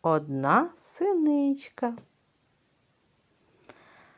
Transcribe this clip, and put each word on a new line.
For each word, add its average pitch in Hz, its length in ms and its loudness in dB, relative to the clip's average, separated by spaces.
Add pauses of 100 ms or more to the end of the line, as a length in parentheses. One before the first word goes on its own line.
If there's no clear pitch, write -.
одна 156 760 2
синичка. 285 1200 -2 (2250)